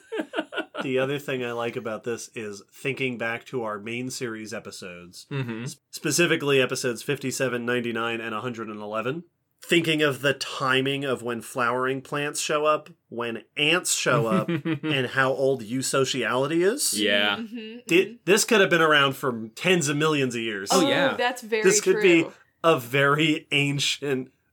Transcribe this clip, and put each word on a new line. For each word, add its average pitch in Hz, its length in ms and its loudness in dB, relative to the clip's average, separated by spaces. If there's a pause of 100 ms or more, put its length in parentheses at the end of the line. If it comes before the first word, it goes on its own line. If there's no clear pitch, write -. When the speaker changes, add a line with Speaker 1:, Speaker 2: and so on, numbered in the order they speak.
(180)
Speaker 1:
<laughs> - 140 -8 (520)
Speaker 2:
The 127 160 0
other 135 180 -2
thing 135 260 -6
I 120 100 -6
like 117 220 -4
about 110 280 -8
this 117 320 -8
is 104 260 -10 (100)
thinking 127 460 -4
back 117 280 -6
to 123 180 -6
our 107 160 -6
main 120 320 -8
series 110 420 -8
episodes, 92 800 -14
Speaker 3:
Mm-hmm. 120 320 -6
Speaker 2:
s-, 151 140 -10 (120)
specifically 143 720 0
episodes 127 400 -2
fifty-seven, 127 640 -4
ninety-nine, 117 560 -2
and 113 140 -6
a 107 60 -6
hundred 117 280 -8
and 107 100 -10
eleven. 110 440 -4 (380)
Thinking 160 400 2
of 143 200 2
the 139 120 4
timing 139 680 0
of 123 200 -2
when 117 180 -4
flowering 127 600 -2
plants 147 380 -4
show 151 260 0
up, 151 240 2 (200)
when 117 340 -6 (140)
ants 156 380 2
show 120 320 4
up, 143 220 2
Speaker 3:
<laughs> 156 340 -2
Speaker 2:
and 139 240 0
how 131 260 2
old 135 300 2
eusociality 131 1000 0
is. 214 340 0
Speaker 3:
Yeah. 202 380 4
Speaker 1:
Mm-hmm, 220 400 -12 (100)
Speaker 2:
Thi-, 185 180 4
Speaker 1:
mm-hmm. 220 80 -12 (120)
Speaker 2:
this 208 200 4
could 220 160 4
have 180 80 4
been 165 120 4
around 147 320 6
for 113 420 -4
tens 170 340 2
of 147 80 0
millions 143 380 2
of 117 60 -2
years. 104 300 -4
Speaker 3:
Oh, 180 160 4
yeah. - 260 2
Speaker 1:
Oh, - 40 -6
that's 247 240 -2
very 214 220 -2
Speaker 2:
This 185 180 6
could 196 200 2
be 170 220 6
Speaker 1:
true. - 100 -6 (300)
Speaker 2:
a 160 160 4
very 143 720 2
ancient 139 800 0 (220)